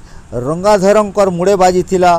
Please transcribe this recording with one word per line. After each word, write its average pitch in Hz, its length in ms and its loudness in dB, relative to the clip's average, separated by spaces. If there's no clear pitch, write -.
ରଙ୍ଗାଧରଙ୍କର 190 960 0
ମୁଣ୍ଡେ 180 260 0
ବାଜିଥିଲା, 180 640 0